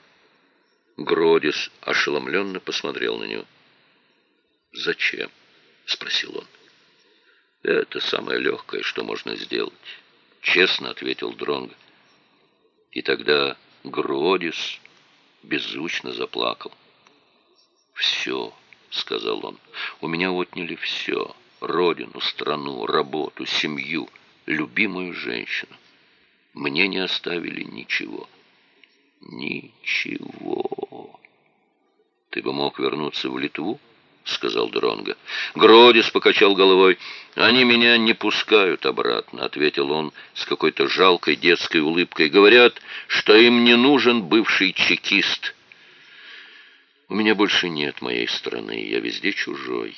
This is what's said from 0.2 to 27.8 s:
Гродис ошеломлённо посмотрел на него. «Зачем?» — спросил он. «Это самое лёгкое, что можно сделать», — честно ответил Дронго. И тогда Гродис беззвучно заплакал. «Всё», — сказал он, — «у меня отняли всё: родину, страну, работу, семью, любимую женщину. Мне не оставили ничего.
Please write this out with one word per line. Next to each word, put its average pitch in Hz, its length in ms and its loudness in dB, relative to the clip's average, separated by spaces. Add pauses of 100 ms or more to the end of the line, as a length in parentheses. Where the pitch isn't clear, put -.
Гродис 78 840 0
ошеломлённо 73 800 -4
посмотрел 64 580 -6
на 53 60 -8
него. 52 200 -10 (1300)
«Зачем?» — - 580 -4 (560)
спросил - 520 -6
он. - 80 -14 (1200)
«Это - 340 -2
самое - 400 -4
лёгкое, 55 440 -6
что 55 200 -8
можно 53 320 -8
сделать», — 53 380 -6 (720)
честно 90 480 0
ответил 62 420 -8
Дронго. 64 420 -8 (1160)
И 64 100 -10
тогда 67 560 0 (280)
Гродис 73 960 -2 (640)
беззвучно 64 720 -8
заплакал. 58 600 -6 (1200)
«Всё», — - 580 -6 (380)
сказал 55 560 -6
он, — 50 120 -14 (420)
«у - 80 -6
меня 87 240 -2
отняли 90 420 -6
всё: - 640 -6 (240)
родину, 76 600 -2
страну, 69 640 -6
работу, 73 600 -4
семью, 76 640 -6 (360)
любимую 87 680 -4
женщину. 58 600 -8 (800)
Мне 71 340 -2
не 92 100 -4
оставили - 640 -6
ничего. - 640 -10 (920)